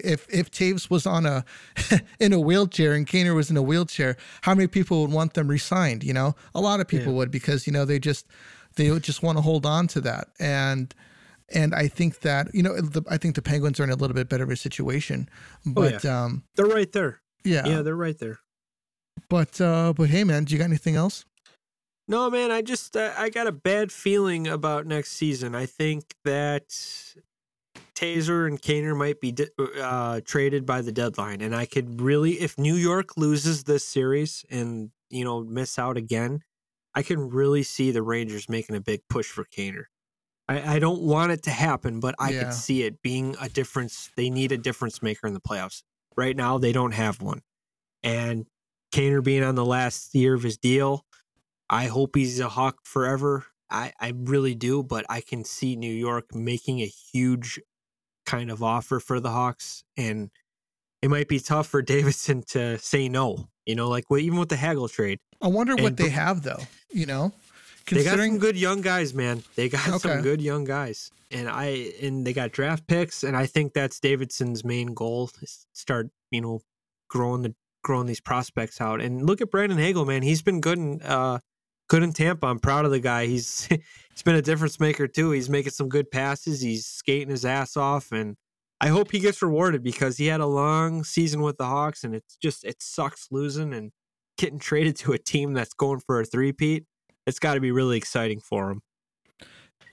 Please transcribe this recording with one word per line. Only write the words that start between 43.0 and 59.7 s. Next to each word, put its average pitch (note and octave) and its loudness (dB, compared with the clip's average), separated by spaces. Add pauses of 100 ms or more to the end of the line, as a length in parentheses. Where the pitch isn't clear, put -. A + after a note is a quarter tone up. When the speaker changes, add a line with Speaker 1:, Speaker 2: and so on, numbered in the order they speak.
Speaker 2:
being C3 -4
a - -8
difference. B2 -6
They B2 0
need C3 0
a C3 0
difference A#2 -4
maker A2 -4
in G#2 -4
the F#2+ -8
playoffs. F#2+ -8 (340)
Right B2+ 0
now, B2+ 2
they B2 2
don't B2 2
have G#2+ -2
one. G2 -6 (600)
And A#2 -2 (480)
Kaner C#3 4
being C3+ 2
on C3 0
the B2 2
last B2 0
year C3 6
of A#2+ 0
his A2 -4
deal, C3+ 2 (640)
I A#2+ 0
hope C3 0
he's B2 0
a A#2+ -2
Hawk C3 -2
forever. C3+ -2 (240)
I, A2+ -4
I A#2 -4
really C3 2
do, B2+ 0
but A#2 -4
I A#2 -4
can A#2 -8
see B2+ -4
New A#2 -6
York A#2+ -4
making A#2+ -2
a G#2+ -2 (280)
huge B2+ 0 (640)
kind A#2+ -4
of A2 -10
offer A#2 0
for B2 -2
the B2 -4
Hawks, B2 -4 (120)